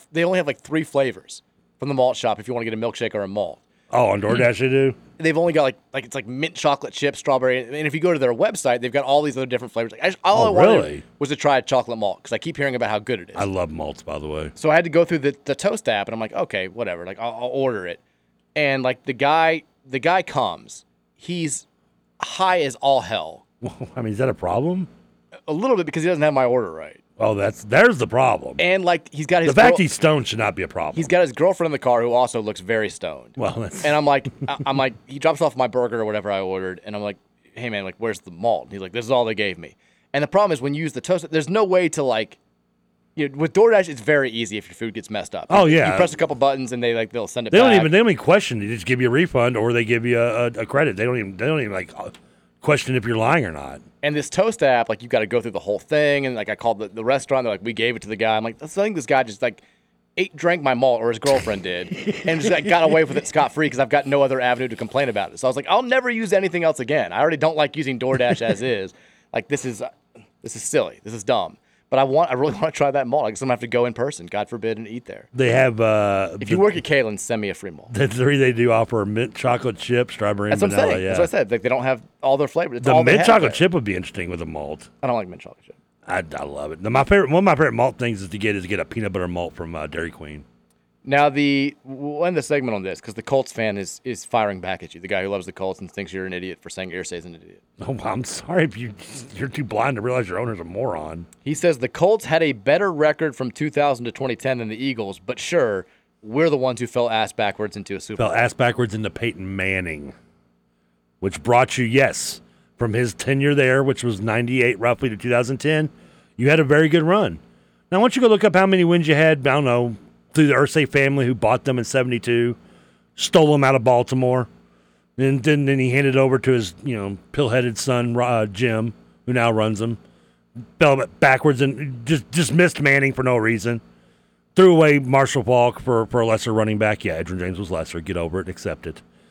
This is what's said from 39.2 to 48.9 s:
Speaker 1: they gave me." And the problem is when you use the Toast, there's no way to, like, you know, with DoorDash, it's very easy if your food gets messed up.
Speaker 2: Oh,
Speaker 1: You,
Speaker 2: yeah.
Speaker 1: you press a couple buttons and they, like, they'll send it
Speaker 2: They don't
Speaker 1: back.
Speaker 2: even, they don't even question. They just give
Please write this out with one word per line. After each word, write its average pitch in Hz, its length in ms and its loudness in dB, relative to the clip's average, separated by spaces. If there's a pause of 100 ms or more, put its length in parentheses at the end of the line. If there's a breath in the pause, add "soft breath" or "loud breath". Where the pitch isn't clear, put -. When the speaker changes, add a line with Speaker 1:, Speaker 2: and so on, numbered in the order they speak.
Speaker 1:
they 110 100 -2
gave 98 240 -4
me." 80 180 -18 (360)
And 143 100 -2
the 147 60 -2
problem 196 240 2
is 135 100 -2
when 143 120 -4
you 151 100 -6
use 151 80 -6
the - 80 -10
Toast, 170 320 -4
there's 160 160 -2
no 208 160 0
way 185 260 2
to, 151 140 -2
like, 113 340 -2 (800)
you 143 140 -2
know, 135 80 -14
with 156 160 -2
DoorDash, 208 340 6
it's 135 140 -12
very 139 280 2
easy 110 280 -4
if 101 100 -10
your - 80 -20
food 113 180 -8
gets 104 160 -12
messed 104 260 -8
up. 85 140 -10
Speaker 2:
Oh, 185 180 6
Speaker 1:
You, 160 100 6
Speaker 2:
yeah. 107 140 4
Speaker 1:
you 95 60 0
press 175 160 2
a - 40 -10
couple 151 180 0
buttons 131 380 0
and 120 100 -4
they, 117 100 2
like, 113 200 -4
they'll 113 140 -6
send 117 200 -8
it 101 40 -10
Speaker 2:
They 196 80 8
don't 254 100 8
Speaker 1:
back. 202 100 8
Speaker 2:
even, 160 140 4
they 196 60 6
don't 226 100 4
even 165 120 0
question. 156 380 2
They 101 80 -6
just 110 180 -8
give 123 140 0